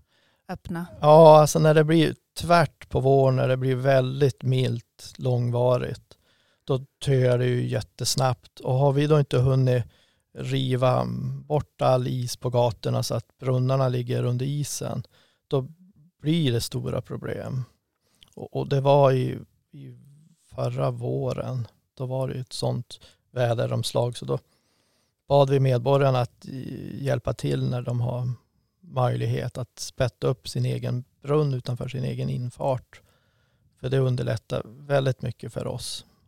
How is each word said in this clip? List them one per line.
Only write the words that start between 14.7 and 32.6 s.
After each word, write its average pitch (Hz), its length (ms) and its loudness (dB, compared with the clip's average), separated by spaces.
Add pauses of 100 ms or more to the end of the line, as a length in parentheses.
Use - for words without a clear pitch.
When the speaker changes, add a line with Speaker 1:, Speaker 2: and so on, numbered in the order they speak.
Speaker 2:
då 135 200 -2 (540)
blir 156 300 0
det 117 100 0
stora 127 400 -6
problem. - 640 -10 (720)
Och, - 200 -18
och 139 140 -6
det 139 120 0
var 139 300 6
i, 127 280 -2 (320)
i 131 260 -20 (580)
förra 127 360 -2
våren, 123 760 -4 (260)
då 131 120 -8
var 131 220 -4
det 135 60 -8
ett 131 200 -10
sånt 127 460 -6 (320)
väderomslag, 120 840 -2
så - 80 -14
då 135 140 -4 (880)
bad 139 220 4
vi 139 100 2
medborgarna 131 600 2
att, - 260 -6
eh, - 560 -12
hjälpa 127 300 -4
till 135 360 -4
när 123 120 -4
de 120 200 -4
har 123 300 -4 (500)
möjlighet 127 760 -4
att - 220 -12
spätta - 480 -4
upp 135 220 -4
sin 123 160 -4
egen 123 380 -6 (180)
brunn 147 320 -2
utanför 123 340 -8
sin 131 160 -8
egen 131 260 -6
infart. 131 720 -6 (800)